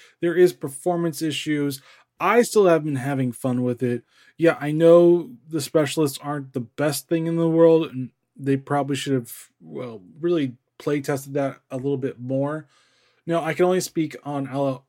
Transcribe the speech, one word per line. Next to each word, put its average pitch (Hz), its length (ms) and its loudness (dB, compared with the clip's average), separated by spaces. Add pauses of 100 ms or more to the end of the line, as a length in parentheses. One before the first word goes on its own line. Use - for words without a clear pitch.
(200)
There 170 140 -2
is 180 180 6
performance 170 720 -4
issues. 143 580 -4 (400)
I 208 220 4
still 208 240 2
have 160 180 4
been 151 120 -4
having 131 360 -4
fun 127 300 -4
with 123 200 -4
it. 120 220 -4 (320)
Yeah, 160 240 2
I 147 120 -4
know 170 580 6 (180)
the 156 120 -6
specialists 147 640 0
aren't 143 300 -8
the 127 80 -6
best 143 480 -4
thing 165 180 -2
in 165 100 -2
the 165 120 0
world, 165 420 6
and 127 200 -8 (260)
they 139 200 0
probably 139 400 -4
should 139 160 -6
have, - 380 -6 (100)
well, 127 420 -14 (180)
really 151 360 -2 (220)
play 147 220 -2
tested 139 340 -6
that 139 260 -4 (100)
a 135 60 -8
little 139 220 -4
bit 131 220 -8
more. 139 460 -4 (600)
Now, 165 180 -2
I 156 100 -4
can 180 120 2
only 185 140 2
speak 160 440 -6
on 139 240 -6
All 139 200 -2
Out, 131 200 -6